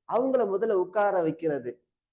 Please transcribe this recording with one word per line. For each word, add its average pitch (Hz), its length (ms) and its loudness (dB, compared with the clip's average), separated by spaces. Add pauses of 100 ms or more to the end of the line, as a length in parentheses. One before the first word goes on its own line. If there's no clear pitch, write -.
(120)
அவங்கள 254 340 2
முதல்ல 196 260 0
உட்கார 196 500 0
வைக்கிறது, 156 640 -4 (280)